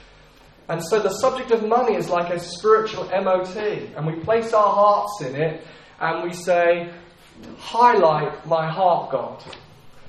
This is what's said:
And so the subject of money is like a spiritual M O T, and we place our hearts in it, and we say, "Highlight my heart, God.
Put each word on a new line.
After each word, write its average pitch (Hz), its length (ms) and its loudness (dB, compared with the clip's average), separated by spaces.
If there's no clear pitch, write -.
And 165 160 -6
so 220 160 0
the 190 100 0
subject 254 400 -2
of 214 160 2
money 233 300 2
is 165 120 -4
like 175 220 -2
a 175 80 -4
spiritual 214 720 0
M 190 140 0
O 185 160 2
T, 190 540 -6
and 151 100 -6
we 165 140 -4
place 226 340 0
our 208 180 4
hearts 202 500 2
in 127 120 -8
it, 156 320 -4
and 160 220 -2
we 175 100 -6
say, 175 560 2
"Highlight 175 880 2
my 160 220 0
heart, 175 420 0
God. - 320 -6